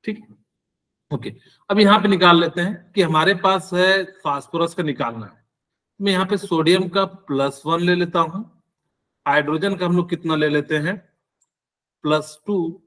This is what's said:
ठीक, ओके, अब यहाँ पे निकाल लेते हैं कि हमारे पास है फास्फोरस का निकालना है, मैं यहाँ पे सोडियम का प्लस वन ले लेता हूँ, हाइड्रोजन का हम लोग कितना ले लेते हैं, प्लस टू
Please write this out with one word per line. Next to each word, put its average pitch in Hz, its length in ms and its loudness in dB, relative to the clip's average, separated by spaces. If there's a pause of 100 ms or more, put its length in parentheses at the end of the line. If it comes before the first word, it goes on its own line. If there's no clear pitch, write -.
ठीक, 208 200 -8 (880)
ओके, 110 220 -8 (360)
अब 208 100 2
यहाँ 208 220 6
पे 196 60 0
निकाल 175 320 6
लेते 170 220 -2
हैं - 300 -8
कि 202 100 0
हमारे 160 340 2
पास 190 380 -2
है 190 300 2 (200)
फास्फोरस 151 500 -4
का 180 100 -4
निकालना 117 420 -6
है, - 180 -20 (560)
मैं 202 120 0
यहाँ 185 140 0
पे 196 120 -2
सोडियम 180 520 0
का 196 160 0
प्लस 139 600 -4
वन 165 160 0
ले 175 140 4
लेता 175 260 -2
हूँ, 170 220 -4 (840)
हाइड्रोजन 151 500 0
का 180 100 -4
हम 175 120 0
लोग 175 120 -2
कितना 160 260 -4
ले 151 140 0
लेते 151 280 -2
हैं, 165 180 -4 (1080)
प्लस 151 340 -2 (100)
टू 175 400 -4